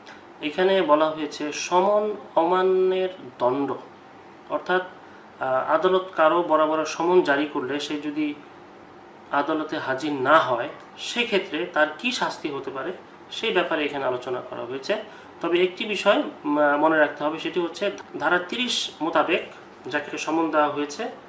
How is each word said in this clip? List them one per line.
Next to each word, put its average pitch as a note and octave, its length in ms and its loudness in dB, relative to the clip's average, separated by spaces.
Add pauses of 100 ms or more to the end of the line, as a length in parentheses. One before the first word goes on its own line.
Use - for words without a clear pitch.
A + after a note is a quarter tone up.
(420)
এখানে F#3 400 2
বলা D#3 280 4
হয়েছে D3+ 440 -6
সমন G#3 640 2 (200)
অমান্যের F#3 760 4 (300)
দণ্ড, C3 340 0 (760)
অর্থাৎ, F3+ 320 0
আহ, - 920 -4
আদালত F#3 440 2
কারো E3 280 4
বরাবর D#3 420 2
সমন F3 360 2
জারি D3 320 2
করলে C3+ 260 -4
সে D3+ 220 -6
যদি D3 320 -4 (1000)
আদালতে D#3 460 -2
হাজির D3 360 -4
না C#3 260 6
হয়, B2 300 -2 (280)
সেক্ষেত্রে G3 680 -2
তার D3+ 220 2 (100)
কি B3 140 -2
শাস্তি - 380 -4
হতে C3+ 220 -6
পারে, C#3+ 200 -6 (400)
সেই - 200 -4
ব্যাপারে D#3+ 340 0
এখানে C#3 200 -4
আলোচনা B2+ 440 -4
করা B2 160 -10
হয়েছে। C#3 380 -4 (380)
তবে F3 220 2
একটি F#3 220 -2
বিষয়, G#3 380 4 (200)
উম, D3 360 4
মনে D#3 180 4
রাখতে D3 260 2
হবে, D#3 160 -2
সেটি F3 200 -4
হচ্ছে F3 320 -2 (280)
ধারা D#3+ 200 2
তিরিশ - 500 -4 (120)
মোতাবেক D#3+ 420 2 (440)
যাকে D3 300 -4
সমন D#3+ 340 0
দেওয়া D3+ 160 4
হয়েছে, D3 440 -4 (180)